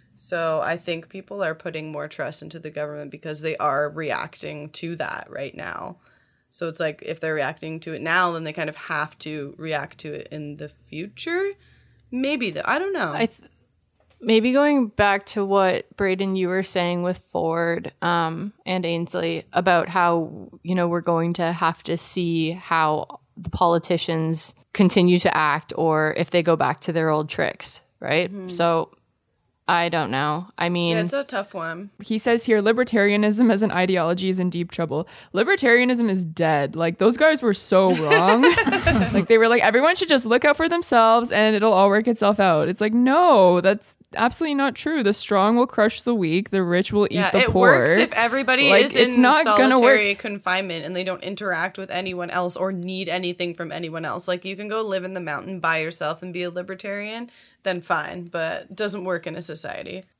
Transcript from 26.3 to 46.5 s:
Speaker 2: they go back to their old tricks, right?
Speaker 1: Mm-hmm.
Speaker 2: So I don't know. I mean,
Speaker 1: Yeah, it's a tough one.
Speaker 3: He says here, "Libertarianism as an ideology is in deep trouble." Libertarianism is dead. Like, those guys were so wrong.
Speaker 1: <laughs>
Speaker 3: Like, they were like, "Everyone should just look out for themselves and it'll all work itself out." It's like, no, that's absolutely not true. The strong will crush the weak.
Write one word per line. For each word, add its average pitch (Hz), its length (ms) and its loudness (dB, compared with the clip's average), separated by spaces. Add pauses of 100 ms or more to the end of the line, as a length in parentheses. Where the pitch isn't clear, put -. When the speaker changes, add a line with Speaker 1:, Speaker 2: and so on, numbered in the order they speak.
Speaker 2:
they 175 100 2
go 170 140 2
back 143 280 0
to 170 100 -4
their 160 180 0
old 151 180 0
tricks, - 520 -4 (180)
right? 165 320 -2
Speaker 1:
Mm-hmm. 190 160 -12
Speaker 2:
So 170 460 -2 (760)
I 170 220 0
don't 156 220 -2
know. 151 360 -4 (120)
I 175 100 0
mean, 175 260 0
Speaker 1:
Yeah, - 100 0
it's 175 100 -4
a 277 100 -4
tough 202 300 -8
one. 170 340 -12 (160)
Speaker 3:
He 220 140 -4
says 233 260 0
here, 214 160 4
"Libertarianism 214 920 2
as 202 120 2
an 214 80 2
ideology 180 580 0
is 185 100 0
in 180 120 0
deep 170 200 -6
trouble." 165 380 -4 (240)
Libertarianism 240 760 2
is 185 160 -2
dead. 156 500 0
Like, 165 220 -2
those 226 180 4
guys 302 240 4
were 220 140 2
so 190 400 4
wrong. 175 500 4
Speaker 1:
<laughs> 339 100 6 (600)
Speaker 3:
Like, 196 140 0
they 226 100 6
were 226 100 4
like, 233 140 4
"Everyone 269 340 4
should 339 140 -2
just 254 160 4
look 233 180 2
out 294 140 4
for 330 100 0
themselves 233 640 4
and 214 240 4
it'll 214 160 4
all 196 160 6
work 214 180 2
itself 214 320 2
out." 175 300 4
It's 185 140 -4
like, 214 100 0
no, 240 720 6
that's 202 340 0 (200)
absolutely 285 400 0
not 269 180 0
true. 302 280 -2
The 208 120 2
strong 208 420 2
will 247 100 4
crush 220 360 0
the 240 120 0
weak. 185 360 0